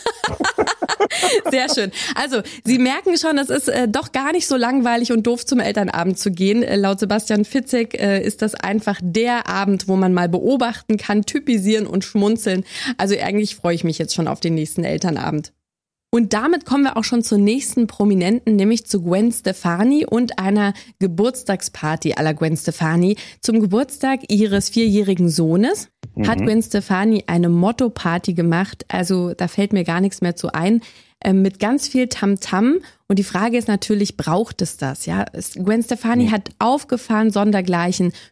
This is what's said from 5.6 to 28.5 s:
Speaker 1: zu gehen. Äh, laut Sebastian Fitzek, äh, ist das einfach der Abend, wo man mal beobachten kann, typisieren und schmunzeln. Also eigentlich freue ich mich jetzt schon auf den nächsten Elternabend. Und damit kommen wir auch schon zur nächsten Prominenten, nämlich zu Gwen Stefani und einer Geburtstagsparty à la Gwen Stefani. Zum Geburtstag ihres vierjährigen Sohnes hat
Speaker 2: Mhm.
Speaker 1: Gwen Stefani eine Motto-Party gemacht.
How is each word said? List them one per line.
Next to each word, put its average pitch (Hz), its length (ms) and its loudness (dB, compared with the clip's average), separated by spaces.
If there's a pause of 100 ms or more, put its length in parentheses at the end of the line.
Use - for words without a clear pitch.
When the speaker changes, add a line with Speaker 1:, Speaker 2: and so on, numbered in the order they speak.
Speaker 1:
zu 202 120 0
gehen. 196 320 2
Äh, - 120 0
laut 196 240 0
Sebastian 208 460 0
Fitzek, 240 540 -2
äh, 196 220 2
ist 202 200 -2
das 214 140 -2
einfach 202 460 -2
der 226 460 0
Abend, 190 400 -2
wo 190 80 2
man 185 180 2
mal 175 160 2
beobachten 233 680 0
kann, 208 260 0
typisieren 214 640 0
und 190 160 -2
schmunzeln. 202 600 0 (340)
Also 196 220 0
eigentlich 202 360 -2
freue 170 200 0
ich 165 80 -6
mich 160 140 -2
jetzt 156 160 -4
schon 160 140 -2
auf - 120 -6
den 165 160 -2
nächsten 156 280 -4
Elternabend. 156 680 -4 (580)
Und 226 220 2
damit 285 320 0
kommen 277 180 2
wir 262 140 0
auch 220 60 -2
schon 240 180 0
zur 220 160 0
nächsten 226 480 2
Prominenten, 208 720 2
nämlich 214 320 2
zu 180 160 -2
Gwen 202 280 2
Stefani 196 760 0
und 233 320 -2
einer 202 340 2 (240)
Geburtstagsparty 185 1200 -2
à 143 80 -2
la 156 100 0
Gwen 160 240 0
Stefani. 170 580 0 (260)
Zum 226 180 2
Geburtstag 262 680 0
ihres 202 420 2
vierjährigen 196 600 2
Sohnes 170 600 0 (360)
hat 220 140 0
Speaker 2:
Mhm. 208 60 0
Speaker 1:
Gwen 220 180 2
Stefani 202 640 0
eine 170 220 2
Motto-Party 180 840 0
gemacht. 170 540 0